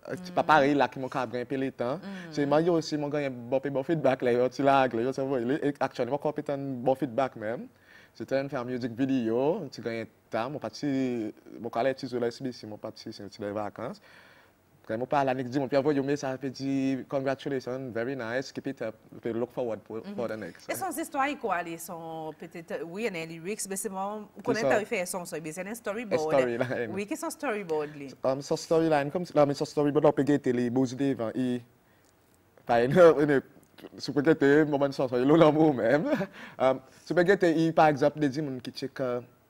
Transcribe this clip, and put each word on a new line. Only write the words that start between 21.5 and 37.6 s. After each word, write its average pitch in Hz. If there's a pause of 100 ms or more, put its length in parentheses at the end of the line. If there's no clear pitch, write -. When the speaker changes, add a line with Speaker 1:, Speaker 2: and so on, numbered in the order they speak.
Speaker 2:
li, 165
son 165
petèt, 165
wi, 175
yon 208
lyrics, 165
be 190
se 226
mwen, 202 (100)
ou 202
konnen 220
Speaker 1:
Ki 135
sa? 214
Speaker 2:
ta 202
fè 202
son, 175
so, 160
be 156
se 180
yon 208
storyboard. 190
Speaker 1:
E 123
storyline. 120
Speaker 2:
Wi, 196
ki 311
son 330
storyboard 165
li? 139 (120)
Speaker 1:
Um, 135
son 156
storyline, 156
kòm 180
si, -
la, 147
men 139
son 156
storyboard 147
la, 151
ou 143
pe 143
gete 135
li, 120
Boz 127
Devan, 127
e, 123 (1040)
pa 120
yon, 127
<laughs> 147
yon, 135 (560)
sou -
pe 139
gete, 151
mwen 147
mwen 139
son, 135
so, 123
yon 139
lò 160
mwen 151
menm. 135
<laughs> -
Um, 131 (240)
sou 156
pe 175
gete, 196
e, 165